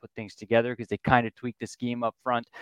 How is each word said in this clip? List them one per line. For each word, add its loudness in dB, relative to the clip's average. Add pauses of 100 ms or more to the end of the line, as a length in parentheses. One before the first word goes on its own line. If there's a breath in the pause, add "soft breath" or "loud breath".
put -20
things -12
together, 2
'cause -8
they -2
kinda 2
tweaked -8
the -6
scheme -4
up -2
front -2 (140)